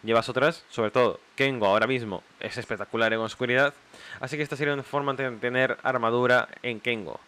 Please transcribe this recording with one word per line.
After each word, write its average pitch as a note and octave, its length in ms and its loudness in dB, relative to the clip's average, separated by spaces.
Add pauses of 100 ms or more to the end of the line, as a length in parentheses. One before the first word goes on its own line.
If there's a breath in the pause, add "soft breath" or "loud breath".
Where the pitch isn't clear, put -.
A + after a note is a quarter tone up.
llevas A2+ 260 2
otras, C3+ 400 0
sobre A2 220 -2
todo A#2+ 280 2 (160)
Kengo C3+ 300 0
ahora A2 220 4
mismo A#2 360 -4 (160)
es - 180 -8
espectacular A2 560 -2
en A2+ 60 0
oscuridad, B2+ 540 0 (460 loud breath)
así C#3 180 -8
que D3+ 60 -2
esta D3 120 -6
sería D3 180 -2
una C#3 100 -4
forma C#3 300 -2
de C3 180 -4
tener B2 520 0
armadura B2 640 2 (140)
en A#2 180 -6
Kengo G#2+ 480 -6